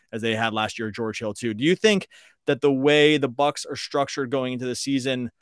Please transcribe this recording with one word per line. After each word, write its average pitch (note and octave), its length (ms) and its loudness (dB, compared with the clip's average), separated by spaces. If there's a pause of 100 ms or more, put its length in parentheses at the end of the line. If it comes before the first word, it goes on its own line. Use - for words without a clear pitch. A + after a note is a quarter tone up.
(120)
as A2 100 -8
they A2+ 140 0
had A2+ 160 0
last A2 260 -2
year, A2 140 -6
George A2 260 -6
Hill G#2+ 160 -6
too. A2+ 200 -4
Do A#2 100 -4
you F3 100 4
think G3+ 320 2 (400)
that C#3 140 0
the C#3+ 120 4
way D3 440 6
the C#3 120 0
Bucks C#3+ 380 -2
are C3+ 80 -8
structured C#3 560 -4
going B2+ 220 -2
into B2+ 140 -6
the B2 100 -4
season B2+ 640 -2